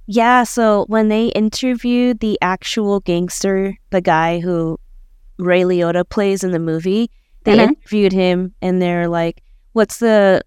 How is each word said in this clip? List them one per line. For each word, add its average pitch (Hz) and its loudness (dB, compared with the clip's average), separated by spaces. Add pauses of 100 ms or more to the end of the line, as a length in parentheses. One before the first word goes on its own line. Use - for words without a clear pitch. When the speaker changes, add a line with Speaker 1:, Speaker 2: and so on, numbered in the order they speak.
Speaker 1:
Yeah. 240 2
So 220 0
when 220 0
they 220 0
interviewed 240 -2
the 214 -2
actual 202 -2
gangster, 190 -2 (140)
the 185 0
guy 170 0
who 170 -4 (600)
Ray 180 2
Liotta 175 0
plays 196 -2
in 185 -2
the 170 -2
movie, 165 -2 (360)
they 214 6
Speaker 2:
Mm-hmm. 226 6
Speaker 1:
interviewed 214 0
him, 185 0
and 180 0
they're 175 -2
like, 170 -4 (300)
"What's 220 0
the, 208 4